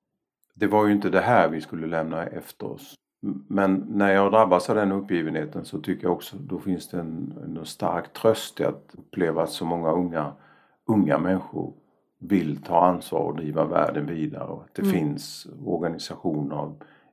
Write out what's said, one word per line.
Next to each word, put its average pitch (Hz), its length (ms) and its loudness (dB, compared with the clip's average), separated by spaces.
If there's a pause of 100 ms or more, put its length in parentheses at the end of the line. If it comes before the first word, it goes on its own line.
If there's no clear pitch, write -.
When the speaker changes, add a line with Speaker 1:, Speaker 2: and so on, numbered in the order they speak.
(560)
Speaker 1:
det 104 120 0
var 104 180 4
ju 104 80 6
inte 101 160 2
det 92 120 4
här 95 280 6
vi 80 120 -4
skulle 82 260 -8
lämna 80 380 -4
efter - 460 -10
oss. - 240 -16 (520)
Men 98 400 2
när 101 260 2
jag 98 180 6
drabbas 95 380 6
av 113 60 2
den 104 160 2
uppgivenheten 80 720 -2
så - 140 -10
tycker 80 240 -4
jag 90 100 2
också, - 260 -8
då 87 200 -8
finns 90 300 -4
det 90 100 -6
en, 80 340 -8 (240)
en 82 80 -10
stark - 480 -4
tröst - 460 0
i - 40 0
att - 340 -4
uppleva 82 460 -2
att 80 60 -2
så - 160 -8
många 82 260 0
unga, 82 420 -2 (520)
unga 87 320 4
människor 85 560 -2 (460)
vill 85 440 0
ta 85 220 6
ansvar 85 340 2
och 82 160 -2
driva 78 300 -2
världen 78 400 2
vidare 78 420 -4
och 82 160 -10
att - 120 -20
det - 60 -4
Speaker 2:
Mm. 98 120 2
Speaker 1:
finns 73 540 -2 (180)
organisationer 80 920 -4
av 76 280 -8 (300)